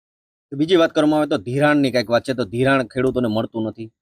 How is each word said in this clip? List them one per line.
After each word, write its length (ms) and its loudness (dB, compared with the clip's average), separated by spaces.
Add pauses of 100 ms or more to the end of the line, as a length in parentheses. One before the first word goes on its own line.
(520)
બીજી 240 2
વાત 180 2
કરવામાં 260 2
આવે 80 -2
તો 100 -2
ધિરાણની 520 0
કાંઈક 200 -2
વાત 120 2
છે, 120 -4
તો 100 -4
ધિરાણ 380 0
ખેડૂતોને 460 -2
મળતું 340 -4
નથી. 400 -10